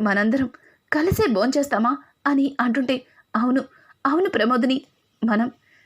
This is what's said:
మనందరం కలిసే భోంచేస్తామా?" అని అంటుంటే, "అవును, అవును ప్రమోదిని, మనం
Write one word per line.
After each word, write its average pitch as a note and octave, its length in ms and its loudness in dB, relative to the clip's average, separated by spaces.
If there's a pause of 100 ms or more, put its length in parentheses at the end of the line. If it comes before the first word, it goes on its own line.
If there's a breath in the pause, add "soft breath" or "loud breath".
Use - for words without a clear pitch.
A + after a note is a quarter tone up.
మనందరం G#3+ 480 0 (440 loud breath)
కలిసే F#4 340 2
భోంచేస్తామా?" B3+ 720 0 (280 loud breath)
అని C#4 340 0
అంటుంటే, B3+ 460 -2 (300 soft breath)
"అవును, B3+ 280 0 (420 soft breath)
అవును E4 240 0
ప్రమోదిని, B3+ 520 0 (440)
మనం A3+ 260 0 (340 soft breath)